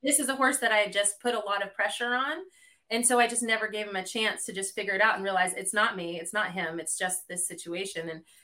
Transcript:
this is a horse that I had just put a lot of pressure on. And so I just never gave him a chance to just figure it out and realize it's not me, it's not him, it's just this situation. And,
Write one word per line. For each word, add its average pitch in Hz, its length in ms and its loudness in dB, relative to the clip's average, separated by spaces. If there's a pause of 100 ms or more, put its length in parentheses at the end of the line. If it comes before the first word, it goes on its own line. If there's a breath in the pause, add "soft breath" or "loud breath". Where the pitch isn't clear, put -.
this 285 160 4
is 262 100 2
a 269 80 0
horse 262 220 4
that 226 140 2
I 214 60 6
had 202 140 2
just 202 280 0
put 240 140 2
a 220 60 0
lot 202 240 -2
of 196 100 -10
pressure 240 400 0
on. 285 240 -2 (520 soft breath)
And 240 160 2
so 247 140 6
I 240 60 8
just 240 160 -2
never 220 260 0
gave 214 180 -4
him 196 100 -6
a 190 80 -2
chance 214 420 -2
to 208 80 -8
just 196 200 -6
figure 202 200 -2
it 196 80 4
out 220 140 6
and 190 80 -6
realize 185 280 2
it's 196 220 -6
not 208 220 2
me, 170 220 -6
it's 165 140 -8
not 208 200 0
him, 170 280 -4
it's - 160 -6
just 185 320 -4
this 180 180 -4
situation. 170 640 -6
And, 160 140 -8 (220 soft breath)